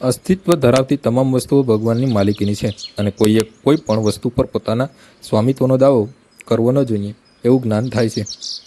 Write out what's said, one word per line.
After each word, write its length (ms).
અસ્તિત્વ 540
ધરાવતી 420
તમામ 360
વસ્તુઓ 300
ભગવાનની 440
માલિકીની 480
છે 140
અને 120
કોઈએ 300
કોઈ 140
પણ 200
વસ્તુ 320
પર 160
પોતાના 440
સ્વામિત્વનો 480
દાવો 320
કરવો 280
ન 100
જોઈએ, 320
એવું 180
જ્ઞાન 260
થાય 200
છે. 140